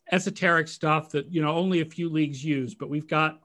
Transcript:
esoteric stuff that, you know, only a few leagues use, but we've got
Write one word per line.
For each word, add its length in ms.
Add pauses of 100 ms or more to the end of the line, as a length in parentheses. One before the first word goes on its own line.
(100)
esoteric 580
stuff 420
that, 220
you 100
know, 100
only 280
a 40
few 240
leagues 360
use, 300
but 140
we've 200
got 360